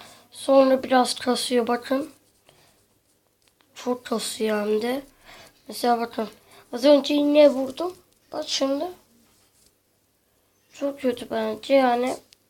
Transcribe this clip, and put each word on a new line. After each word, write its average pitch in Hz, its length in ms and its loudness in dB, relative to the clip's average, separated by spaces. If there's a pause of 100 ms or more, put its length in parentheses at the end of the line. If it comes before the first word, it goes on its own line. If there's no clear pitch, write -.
(320)
Sonra 262 520 4
biraz 247 360 0
kasıyor, 240 480 -2
bakın. 262 440 -4 (1600)
Çok 247 300 -6
kasıyor 214 560 -4
hem 214 200 0
de. 247 200 -4 (680)
Mesela 240 320 0
bakın. 233 300 -6 (440)
Az 240 120 -6
önce 294 300 6
iğneye 294 340 6
vurdum. 269 460 -4 (360)
Bak 311 160 -10
şimdi. 277 380 -2 (1900)
Çok 277 280 -8
kötü 240 280 -4
bence 220 440 -4
yani. 254 440 2 (320)